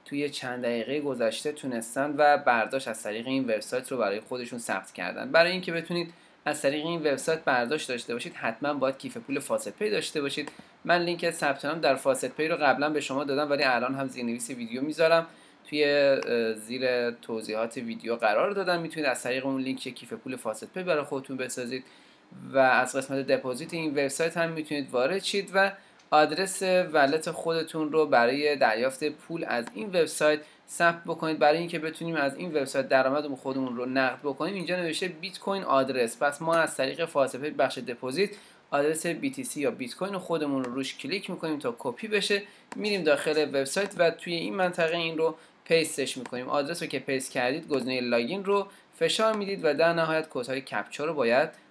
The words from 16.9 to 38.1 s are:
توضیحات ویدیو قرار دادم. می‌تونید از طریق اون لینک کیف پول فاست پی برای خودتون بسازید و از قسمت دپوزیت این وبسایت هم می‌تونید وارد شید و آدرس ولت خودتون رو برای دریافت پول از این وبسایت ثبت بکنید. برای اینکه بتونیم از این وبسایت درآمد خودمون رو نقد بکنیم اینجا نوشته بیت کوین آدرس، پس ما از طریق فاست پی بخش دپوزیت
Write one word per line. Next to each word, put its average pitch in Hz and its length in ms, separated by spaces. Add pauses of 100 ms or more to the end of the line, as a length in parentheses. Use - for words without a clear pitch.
توضیحات 113 680
ویدیو 113 380
قرار 117 360
دادم. 185 300
می‌تونید 156 280
از 123 140
طریق 131 220
اون 135 160
لینک 131 180
کیف 120 340
پول 127 220
فاست 110 380
پی 185 100
برای 160 200
خودتون 135 340
بسازید 127 460 (680)
و 135 40
از 127 380
قسمت 135 320
دپوزیت 127 460
این 160 180
وبسایت 147 460
هم 165 140
می‌تونید 151 400
وارد 147 320
شید 196 300
و 196 180 (380)
آدرس 156 520 (320)
ولت 156 380
خودتون 160 600
رو 156 140
برای 139 500
دریافت 127 480
پول 165 440
از 117 260
این 214 140
وبسایت 151 520 (300)
ثبت 170 340
بکنید. 160 360
برای 151 180
اینکه 170 220
بتونیم 160 360
از 139 200
این 175 140
وبسایت 135 400
درآمد 135 380
خودمون 131 480
رو 123 100
نقد 127 380
بکنیم 147 300
اینجا 180 220
نوشته 175 320
بیت 175 320
کوین 196 240
آدرس، 127 600
پس 143 180
ما 165 140
از 156 220
طریق 143 280
فاست 135 320
پی 143 120
بخش 143 280
دپوزیت 131 520 (400)